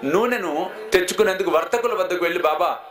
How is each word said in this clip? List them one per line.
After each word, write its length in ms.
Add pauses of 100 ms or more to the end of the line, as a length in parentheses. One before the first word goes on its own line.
నూనెను 680 (220)
తెచ్చుకునేందుకు 580
వర్తకుల 420
వద్దకు 300
వెళ్ళి 160
బాబా 400 (120)